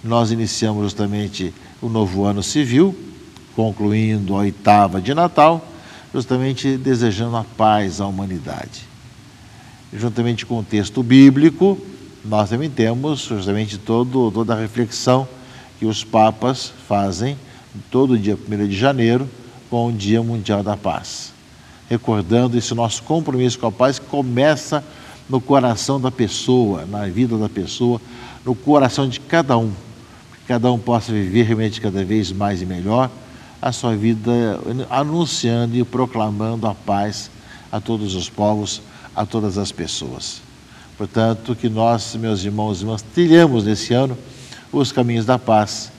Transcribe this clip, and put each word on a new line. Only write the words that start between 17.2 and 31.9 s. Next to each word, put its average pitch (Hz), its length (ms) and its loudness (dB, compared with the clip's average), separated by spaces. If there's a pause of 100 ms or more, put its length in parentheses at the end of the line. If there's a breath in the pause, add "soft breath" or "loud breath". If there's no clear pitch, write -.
todo 127 280 2
dia 101 180 0
primeiro 104 320 -4
de 98 80 -4
janeiro 127 520 2 (400 loud breath)
com 120 200 -2
o 117 40 -2
Dia 107 300 0
Mundial 110 400 -2
da 104 140 -2
Paz. - 560 -8 (580 loud breath)
Recordando 117 680 0
esse 117 160 -2
nosso 113 300 -4
compromisso 135 560 -2
com - 80 -4
a 110 60 -2
paz 131 260 0
que - 80 -16
começa 143 760 0 (460 loud breath)
no 131 120 0
coração 131 600 2
da 127 100 -2
pessoa, 107 760 0
na 101 200 -6
vida 113 300 0
da 107 120 0
pessoa, 113 520 -2 (440 loud breath)
no 123 100 -2
coração 139 540 2
de 123 100 -8
cada 139 400 2
um. 113 120 0
Que - 760 -18
cada 120 220 2
um 123 80 0
possa 113 340 -2
viver 104 300 2
realmente 110 380 0
cada 98 240 -2